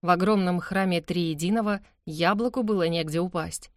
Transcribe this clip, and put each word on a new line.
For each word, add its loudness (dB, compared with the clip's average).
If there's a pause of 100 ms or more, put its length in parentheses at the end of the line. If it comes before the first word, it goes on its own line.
В 0
огромном 2
храме 0
Триединого -2 (240)
яблоку 0
было 2
негде -2
упасть. -4